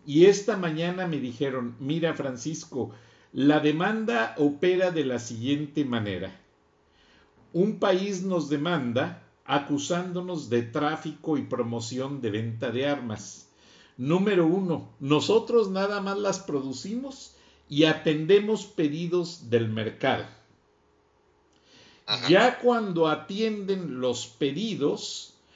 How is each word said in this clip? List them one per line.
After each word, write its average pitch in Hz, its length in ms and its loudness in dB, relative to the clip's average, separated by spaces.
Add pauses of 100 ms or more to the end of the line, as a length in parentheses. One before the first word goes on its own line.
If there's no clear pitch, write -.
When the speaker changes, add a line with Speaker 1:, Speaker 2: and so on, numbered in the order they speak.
Speaker 1:
y 151 200 6
esta 202 320 4
mañana 175 500 -2
me 156 120 -4
dijeron, 123 600 -4
"Mira, 156 360 -2
Francisco, 135 760 -6 (420)
la 147 280 6
demanda 214 760 0
opera 180 540 2
de 156 140 0
la 123 140 -2
siguiente 139 640 -2
manera. 101 520 -4 (1160)
Un 202 260 2
país 190 440 2
nos 175 260 -2
demanda 147 760 -2 (220)
acusándonos 175 1040 -4
de 120 140 2
tráfico 151 760 -4
y 120 60 -4
promoción 123 800 -6
de 117 100 -2
venta 113 400 -4
de 131 160 -2
armas. 123 600 -6 (480)
Número 180 480 4
uno, 170 440 0 (100)
nosotros 196 680 4
nada 196 320 -2
más 196 160 -4
las 196 220 -2
producimos 185 960 -8 (340)
y 147 160 6
atendemos 170 800 2
pedidos 165 840 -2
del 113 200 2
mercado. 110 560 -2 (1800)
Speaker 2:
Ajá. 123 240 -4
Speaker 1:
Ya 220 300 6
cuando 208 480 2
atienden 190 960 -2
los 123 260 0
pedidos, 160 1080 -4 (200)